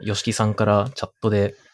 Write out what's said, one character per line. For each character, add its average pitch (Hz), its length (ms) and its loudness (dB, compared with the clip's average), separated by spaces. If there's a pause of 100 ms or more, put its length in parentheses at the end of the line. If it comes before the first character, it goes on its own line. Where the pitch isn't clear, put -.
吉 101 200 -4
木 113 80 0
さ 110 120 0
ん 107 100 0
か 110 100 0
ら 104 300 2
チ - 100 -8
ャ - 40 -6
ッ - 120 -20
ト 110 100 -2
で、 101 240 0 (200)